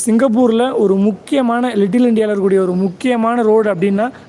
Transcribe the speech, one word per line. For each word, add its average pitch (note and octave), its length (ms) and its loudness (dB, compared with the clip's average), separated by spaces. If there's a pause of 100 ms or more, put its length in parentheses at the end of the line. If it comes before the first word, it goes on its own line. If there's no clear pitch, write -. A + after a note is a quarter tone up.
சிங்கப்பூர்ல A#3+ 720 2
ஒரு G3 180 2
முக்கியமான, A#3 800 -2
லிட்டில் A3+ 400 0
இந்தியால G#3+ 180 0
இருக்கக்கூடிய G3 280 0
ஒரு F3+ 140 0
முக்கியமான A3+ 680 -2
ரோடு G#3+ 320 2
அப்படின்னா, G3+ 380 -2 (180)